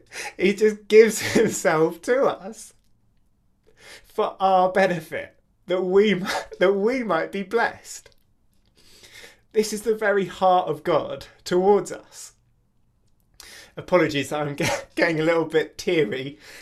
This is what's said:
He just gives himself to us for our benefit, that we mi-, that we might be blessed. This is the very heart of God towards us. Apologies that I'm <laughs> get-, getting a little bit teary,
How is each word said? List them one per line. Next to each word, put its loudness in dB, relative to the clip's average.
He 2
just 0
gives 6
himself 2
to 0
us -6
for -4
our 4
benefit, -2
that -2
we 2
mi-, -4
that 2
we -2
might -4
be -8
blessed. -8
This -2
is -10
the -2
very 0
heart 2
of -8
God -2
towards 0
us. -18
Apologies 0
that -4
I'm -6
<laughs> -12
get-, -4
getting 0
a -2
little 2
bit -2
teary, -4